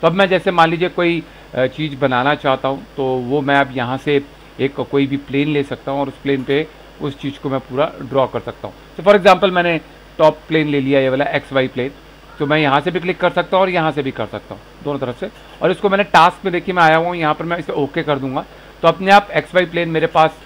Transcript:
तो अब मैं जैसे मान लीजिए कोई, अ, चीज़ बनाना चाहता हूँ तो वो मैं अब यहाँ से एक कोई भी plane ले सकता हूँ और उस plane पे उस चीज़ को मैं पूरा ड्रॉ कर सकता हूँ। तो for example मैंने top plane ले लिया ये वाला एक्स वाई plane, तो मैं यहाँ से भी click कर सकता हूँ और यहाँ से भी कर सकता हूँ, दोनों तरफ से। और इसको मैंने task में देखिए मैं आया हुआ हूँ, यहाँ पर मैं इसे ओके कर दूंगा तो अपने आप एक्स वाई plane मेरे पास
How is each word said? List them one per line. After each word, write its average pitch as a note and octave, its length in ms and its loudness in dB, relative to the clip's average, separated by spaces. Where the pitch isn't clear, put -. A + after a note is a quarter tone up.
तो D#3+ 60 2
अब E3 60 2
मैं F#3+ 160 2
जैसे F#3 220 0
मान E3 180 4
लीजिए E3+ 200 -2
कोई, E3+ 340 -2
अ, B2+ 120 0
चीज़ C#3+ 280 -6
बनाना C3 400 0
चाहता C3+ 320 -2
हूँ C3+ 180 -6
तो C#3 60 -4
वो C3 380 -2
मैं C#3 140 2
अब C3+ 220 0
यहाँ B2+ 200 -4
से C#3+ 240 0
एक C#3 200 -4
कोई C#3 160 2
भी C#3 100 -4
plane C#3 300 -2
ले C#3+ 160 0
सकता C#3 280 -8
हूँ C#3 100 -2
और C#3 60 -4
उस C3 160 -14
plane C#3 200 -2
पे C#3 240 -2
उस C#3+ 180 -8
चीज़ C#3 200 -8
को D3 100 -6
मैं C3+ 100 -4
पूरा C3 320 -4
ड्रॉ B2+ 260 -2
कर A#2 120 -6
सकता A2 280 -12
हूँ। F#2+ 80 -14
तो E3+ 60 -12
for G3+ 120 6
example F#3+ 360 4
मैंने F3 260 0
top D3+ 300 4
plane D#3 200 0
ले C#3+ 140 0
लिया C3+ 180 2
ये C3+ 100 2
वाला C3+ 160 0
एक्स C#3 280 -4
वाई C3 140 2
plane, C3 240 -6
तो D3+ 60 -2
मैं D3 120 2
यहाँ D3 240 4
से E3+ 100 -2
भी E3+ 80 -2
click F3 200 -6
कर F3 100 2
सकता F3 280 -2
हूँ F#3 40 4
और F#3+ 80 2
यहाँ E3 220 0
से D3 120 -4
भी C3+ 80 -4
कर A#2+ 140 -6
सकता G2+ 300 -12
हूँ, G#2+ 60 -20
दोनों C#3+ 160 -6
तरफ B2 200 -6
से। F#3+ 100 -8
और E3+ 100 2
इसको F#3+ 180 0
मैंने G3 140 2
task F3 420 4
में F#3+ 60 -2
देखिए F3 240 -4
मैं F3 80 4
आया D#3+ 120 6
हुआ E3 120 0
हूँ, F3 80 -4
यहाँ D#3 180 0
पर D#3+ 120 -6
मैं E3+ 120 -4
इसे D#3+ 160 -8
ओके D3+ 300 -4
कर C#3+ 160 -2
दूंगा C3+ 260 -6
तो E3+ 60 4
अपने F3+ 240 2
आप G3+ 200 6
एक्स E3 240 -2
वाई F3+ 100 4
plane E3+ 240 -4
मेरे D#3+ 180 0
पास D#3+ 380 2